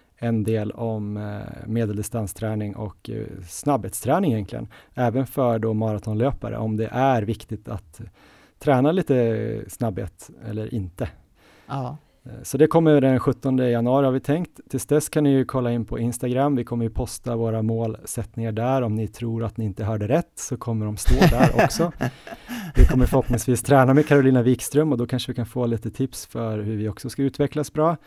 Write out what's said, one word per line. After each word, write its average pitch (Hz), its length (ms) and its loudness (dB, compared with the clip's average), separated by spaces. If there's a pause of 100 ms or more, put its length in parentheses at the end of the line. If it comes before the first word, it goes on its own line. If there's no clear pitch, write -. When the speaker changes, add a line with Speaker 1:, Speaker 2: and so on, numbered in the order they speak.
(160)
Speaker 1:
en 113 280 -2
del 107 280 -2
om, 107 440 -6
eh, 104 240 -8 (260)
medeldistansträning 107 1120 -4
och, - 340 -12
eh, 110 160 -8 (220)
snabbhetsträning 143 840 -2
egentligen. 110 360 -6 (260)
Även 127 320 0
för 120 320 0
då 110 160 -2
maratonlöpare, 110 840 -2
om 110 180 -4
det 110 160 -2
är 127 300 2
viktigt 110 460 -8
att - 320 -12 (580)
träna 143 340 4
lite 113 760 0
snabbhet - 640 -8 (160)
eller 107 280 -8
inte. 104 340 -6 (580)
Speaker 2:
Ja. 135 300 -8 (280)
Speaker 1:
Eh, 120 60 -16 (120)
så - 160 -4
det 156 80 8
kommer 156 340 6
den 131 200 4
sjuttonde 131 500 0
januari 120 340 2
har 131 80 2
vi 131 80 0
tänkt. 156 400 -4 (100)
Tills - 160 -6
dess 147 220 0
kan 151 160 2
ni 143 60 6
ju 135 140 4
kolla 123 280 -2
in 117 120 -2
på 123 140 -8
Instagram. 123 580 0
Vi 120 80 -2
kommer 117 200 -4
ju 113 60 -2
posta 120 460 -6
våra 113 260 -2
målsättningar 113 880 -4
där 123 300 0
om 110 120 -2
ni 110 140 -4
tror 113 360 -6
att 107 120 -8
ni 113 80 -4
inte 107 200 -6
hörde 104 240 -2
rätt 160 260 0
så - 220 -10
kommer 110 300 -4
de 107 100 -6
stå - 180 2 (160)
där 120 240 4
Speaker 2:
<laughs> 220 100 4
Speaker 1:
också. 160 280 0 (840)
Vi - 120 8
kommer 127 200 4
förhoppningsvis 123 560 2
träna 131 320 6
med 151 120 6
Carolina 131 360 6
Wikström 139 500 2
och 123 60 0
då 120 80 -2
kanske 127 260 -4
vi 117 40 -12
kan 120 100 -4
få 123 200 -4
lite 113 240 -4
tips - 360 -6
för 113 320 -6
hur 107 180 -4
vi 107 120 -4
också 113 220 -10
ska - 120 -6
utvecklas 139 500 -2
bra. 156 240 0 (100)